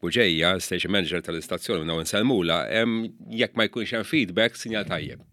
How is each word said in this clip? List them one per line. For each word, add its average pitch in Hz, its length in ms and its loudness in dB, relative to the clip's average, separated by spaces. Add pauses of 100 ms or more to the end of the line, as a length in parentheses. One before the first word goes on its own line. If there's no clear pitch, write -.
Buġeja, 87 580 4
station 90 320 -4
manager 90 300 0
tal-istazzjoni, 85 600 -4
minnaw 82 200 -2
nselmula, 85 680 2
em, 113 380 0 (220)
jekk 113 260 -2
ma 113 100 4
jkunx 104 240 -6
hemm 113 140 -4
feedback, 110 500 2
sinjal 110 320 -4
tajjeb. 78 320 -6 (140)